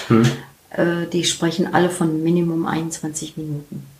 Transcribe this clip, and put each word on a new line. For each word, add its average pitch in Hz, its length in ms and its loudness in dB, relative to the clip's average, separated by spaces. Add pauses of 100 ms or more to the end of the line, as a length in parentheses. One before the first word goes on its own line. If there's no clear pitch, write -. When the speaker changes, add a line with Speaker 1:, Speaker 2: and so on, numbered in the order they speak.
Speaker 1:
Mhm. 117 140 6 (480)
Speaker 2:
äh, 170 420 0
die 165 120 0
sprechen 170 460 0
alle 175 200 4
von 160 320 0
Minimum 165 420 2
einundzwanzig 156 720 -6
Minuten. 147 460 -8 (160)